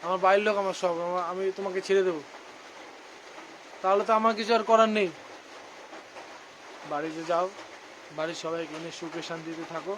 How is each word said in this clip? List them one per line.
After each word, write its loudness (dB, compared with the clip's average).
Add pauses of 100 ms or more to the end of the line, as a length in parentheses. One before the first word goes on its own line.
আমার 2
বাড়ির 8
লোক, 4
আমার 2
সব, 0
আমার, 0
আমি 0
তোমাকে -2
ছেড়ে 4
দেবো।" 2 (1600)
তাহলে 4
তো 4
আমার 4
কিছু 0
আর 4
করার 8
নেই। 2 (1800)
বাড়িতে -4
যাও, 2 (640)
বাড়ির -4
সবাইকে -6
নিয়ে -8
সুখে -8
শান্তিতে -8
থাকো -6